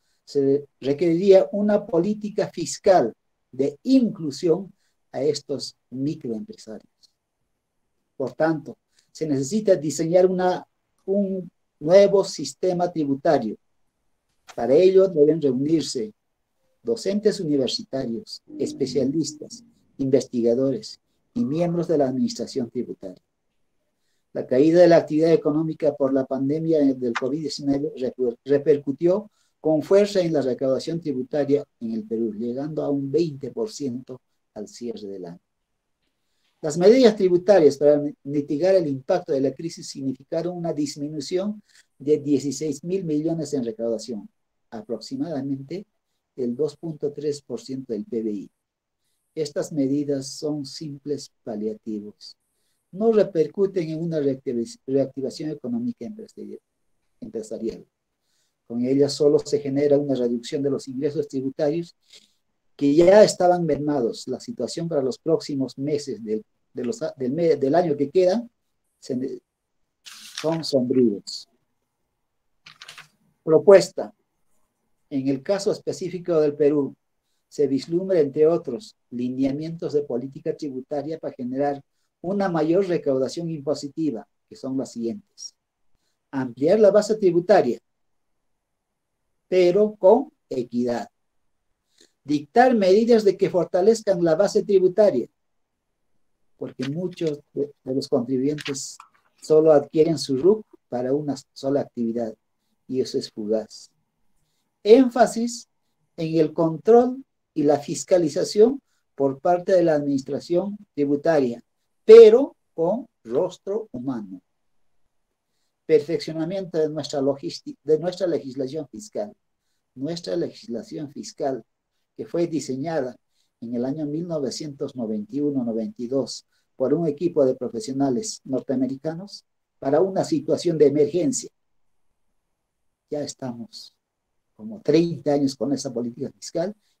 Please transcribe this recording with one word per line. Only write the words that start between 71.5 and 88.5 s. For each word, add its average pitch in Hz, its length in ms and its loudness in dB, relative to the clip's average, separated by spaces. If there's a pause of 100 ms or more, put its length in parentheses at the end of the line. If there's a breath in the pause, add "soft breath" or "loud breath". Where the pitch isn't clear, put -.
Propuesta. 170 720 6 (960)
En 135 180 -4
el 135 140 -2
caso 196 300 0
específico 170 680 -2
del 151 160 2
Perú, 147 400 2 (520)
se 143 200 0
vislumbra, 170 520 0
entre 147 260 2
otros, 156 500 -2 (140)
lineamientos 135 840 -4
de 143 100 2
política 139 520 -6
tributaria 143 600 -8
para 143 160 -10
generar 139 500 -4 (380)
una 196 260 -2
mayor 170 400 0
recaudación 147 640 -2
impositiva, 143 800 -6 (200)
que - 80 -20
son 131 220 -8
las 123 140 -6
siguientes. - 640 -10 (760)
Ampliar 131 480 0
la 208 120 8
base 208 240 2
tributaria, 175 640 2 (1700)